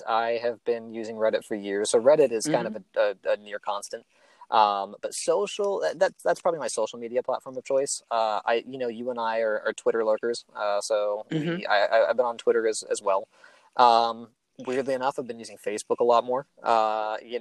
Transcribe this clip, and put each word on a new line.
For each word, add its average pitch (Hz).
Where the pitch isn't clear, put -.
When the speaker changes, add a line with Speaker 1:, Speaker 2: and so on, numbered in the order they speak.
Speaker 1:
I 117
have 120
been 113
using 113
Reddit 110
for -
years. 101
So 123
Reddit 135
is 110
kind 127
Speaker 2:
Mm-hmm. 107
Speaker 1:
of 104
a, -
a, -
a 104
near 104
constant. 104
Um, 101
but -
social, 196
that, 151
that's, -
that's 175
probably 170
my 127
social 113
media 120
platform 127
of 123
choice. 139
Uh, 110
I, 117
you 131
know, 127
you 120
and 120
I 113
are, 107
are 110
Twitter 113
lurkers, 113
uh, 104
so 104
we, 160
Speaker 2:
Mm-hmm. 170
Speaker 1:
I, 104
I, 113
I've 117
been 123
on 117
Twitter 117
as, 107
as -
well. 98
Um, 117
weirdly 127
enough, 127
I've 139
been 117
using 107
Facebook 107
a -
lot 117
more. 123
Uh, 110
y-, 117